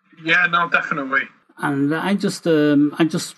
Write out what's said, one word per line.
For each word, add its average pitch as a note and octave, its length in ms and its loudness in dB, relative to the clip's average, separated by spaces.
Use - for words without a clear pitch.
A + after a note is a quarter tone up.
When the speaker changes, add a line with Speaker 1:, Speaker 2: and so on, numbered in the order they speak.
Speaker 1:
Yeah, E3+ 280 2
no, F3 180 0
definitely. C3+ 540 -4
Speaker 2:
And C#3+ 380 -2
I F3+ 200 -2
just, G3 320 -4
um, D3 520 4
I E3 60 4
just E3 340 -4